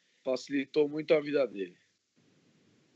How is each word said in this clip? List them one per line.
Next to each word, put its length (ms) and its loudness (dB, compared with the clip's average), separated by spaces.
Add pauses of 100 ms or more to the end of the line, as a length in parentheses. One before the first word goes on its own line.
(240)
facilitou 640 0
muito 240 -2
a 80 6
vida 240 0
dele. 300 -6 (1200)